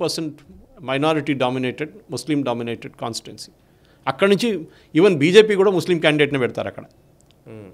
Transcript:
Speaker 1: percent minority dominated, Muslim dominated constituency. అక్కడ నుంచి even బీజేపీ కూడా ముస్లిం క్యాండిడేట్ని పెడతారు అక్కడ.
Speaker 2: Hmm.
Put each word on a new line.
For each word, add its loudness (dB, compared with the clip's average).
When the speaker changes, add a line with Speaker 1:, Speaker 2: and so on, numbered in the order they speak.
Speaker 1:
percent -6
minority -2
dominated, -4
Muslim -4
dominated -8
constituency. -12
అక్కడ 0
నుంచి 2
even 6
బీజేపీ 6
కూడా 4
ముస్లిం 0
క్యాండిడేట్ని 2
పెడతారు -4
అక్కడ. -12
Speaker 2:
Hmm. -20